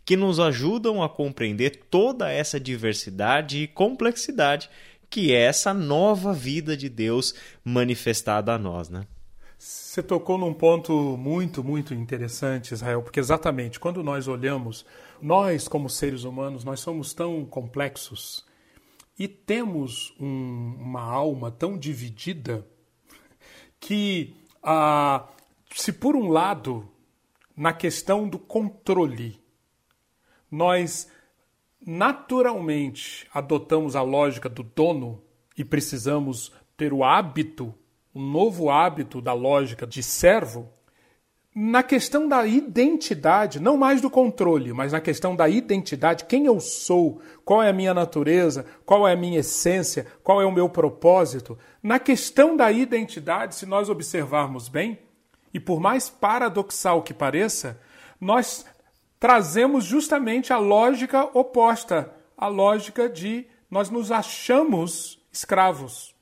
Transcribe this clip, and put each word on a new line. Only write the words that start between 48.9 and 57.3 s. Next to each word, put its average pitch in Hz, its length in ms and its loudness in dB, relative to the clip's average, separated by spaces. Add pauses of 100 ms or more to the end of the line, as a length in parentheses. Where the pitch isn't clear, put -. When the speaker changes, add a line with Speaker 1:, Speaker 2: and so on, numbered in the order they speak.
Speaker 2:
é 180 60 6
a 175 40 2
minha 175 240 0
essência, - 640 0 (160)
qual 196 180 6
é 196 40 6
o 190 60 4
meu 180 160 4
propósito, 160 880 4 (280)
na 226 160 2
questão 285 580 4
da 233 140 6
identidade, 220 840 -2
se - 120 -14
nós 202 240 -2
observarmos 143 800 -4
bem, 185 280 -4 (560)
e 175 60 -8
por 165 200 -2
mais 220 300 2
paradoxal 202 920 0
que - 100 -12
pareça, 143 640 -4 (400)